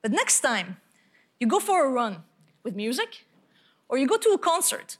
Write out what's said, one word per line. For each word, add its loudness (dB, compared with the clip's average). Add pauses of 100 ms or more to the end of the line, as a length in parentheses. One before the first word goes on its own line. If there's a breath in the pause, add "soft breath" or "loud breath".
But -2
next 2
time -2 (600 soft breath)
you 0
go 4
for 2
a 2
run -2 (400)
with -8
music, -6 (640 soft breath)
or -2
you 2
go 2
to 0
a 4
concert -2